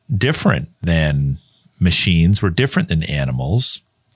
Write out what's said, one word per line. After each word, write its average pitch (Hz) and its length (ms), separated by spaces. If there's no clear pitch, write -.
different - 540
than 76 580
machines. 87 600
We're 98 100
different 139 380
than - 160
animals. 73 760